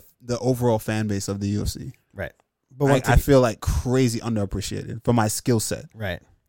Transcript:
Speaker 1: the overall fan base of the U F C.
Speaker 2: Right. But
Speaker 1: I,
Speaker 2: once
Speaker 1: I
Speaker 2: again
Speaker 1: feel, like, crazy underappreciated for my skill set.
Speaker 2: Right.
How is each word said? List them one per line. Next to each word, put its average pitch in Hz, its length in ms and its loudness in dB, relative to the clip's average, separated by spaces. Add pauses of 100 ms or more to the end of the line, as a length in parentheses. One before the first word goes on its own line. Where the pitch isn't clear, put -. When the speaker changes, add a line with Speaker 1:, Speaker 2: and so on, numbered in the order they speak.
(240)
Speaker 1:
the 120 160 -6
overall 123 400 0
fan 110 260 -4
base 101 220 -4
of 101 120 -4
the 101 100 -2
U 101 120 -2
F 101 60 -4
C. - 260 -10 (220)
Speaker 2:
Right. - 180 -10 (420)
But 135 120 0
Speaker 1:
I, 135 60 6
Speaker 2:
once 127 160 0
Speaker 1:
I 117 40 6
Speaker 2:
again 120 100 6
Speaker 1:
feel, 139 180 6
like, 113 200 0
crazy 123 600 0
underappreciated 104 800 -6
for 120 100 2
my 113 140 4
skill 117 320 0
set. - 340 -6
Speaker 2:
Right. 98 260 -8 (300)